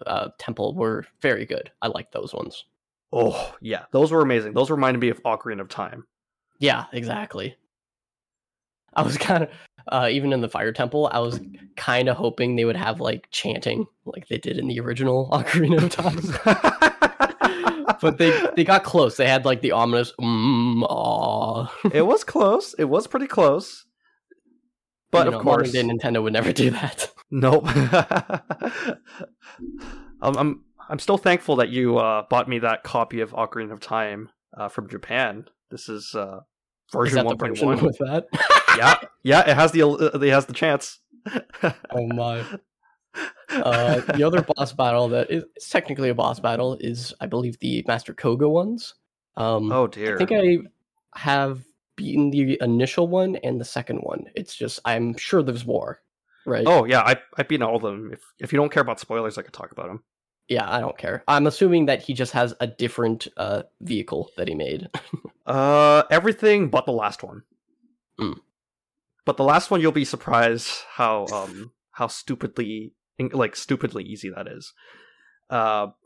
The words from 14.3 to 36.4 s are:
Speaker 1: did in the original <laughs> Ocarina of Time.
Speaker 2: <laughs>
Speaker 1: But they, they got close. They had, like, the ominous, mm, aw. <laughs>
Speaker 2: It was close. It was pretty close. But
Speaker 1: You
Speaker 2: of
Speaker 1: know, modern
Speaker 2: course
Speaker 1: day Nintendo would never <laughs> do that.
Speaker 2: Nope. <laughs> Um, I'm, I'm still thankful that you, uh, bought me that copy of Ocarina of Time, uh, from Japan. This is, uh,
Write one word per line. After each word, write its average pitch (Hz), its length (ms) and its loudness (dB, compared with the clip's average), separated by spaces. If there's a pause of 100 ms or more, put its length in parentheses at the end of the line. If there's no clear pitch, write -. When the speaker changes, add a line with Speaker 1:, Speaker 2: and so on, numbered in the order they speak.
Speaker 1:
did - 200 -6
in 135 100 -4
the 120 120 -4
original 127 500 -2
<laughs> - 40 0
Ocarina 156 500 4
of 175 80 2
Time. 175 1120 2
Speaker 2:
<laughs> 349 960 -2
Speaker 1:
But 151 160 2
they, 165 140 4 (240)
they 170 80 4
got 190 200 4
close. 143 340 2
They 131 100 4
had, 131 180 2
like, 127 160 2
the 127 120 0
ominous, 120 460 2
mm, 117 720 2
aw. 113 800 -2 (120)
<laughs> 180 140 0
Speaker 2:
It 151 80 4
was 262 220 2
close. 220 560 2
It 156 60 2
was 156 200 2
pretty 269 220 -4
close. - 580 2 (1300)
But 170 160 4
Speaker 1:
You - 0 -
Speaker 2:
of - 60 2
Speaker 1:
know, 110 100 -6
modern 135 220 4
Speaker 2:
course 123 80 -4
Speaker 1:
day 123 100 2
Nintendo 117 400 0
would 110 100 0
never 113 200 2
<laughs> - 100 2
do 123 80 4
that. - 400 -6 (180)
Speaker 2:
Nope. 139 360 4
<laughs> 175 1300 0 (1300)
Um, 135 140 0
I'm, 143 260 -2 (240)
I'm 147 120 -8
still 196 180 2
thankful 175 400 2
that 120 120 4
you, 123 280 2
uh, 110 320 2
bought 123 180 2
me 123 120 -2
that 113 240 0
copy 117 380 -2
of 110 100 -4
Ocarina 110 420 -6
of 101 60 -14
Time, 107 500 -6 (260)
uh, 104 140 -8
from 104 180 -10
Japan. 113 580 -6 (260)
This - 180 -16
is, 104 240 -12
uh, 98 280 -8 (480)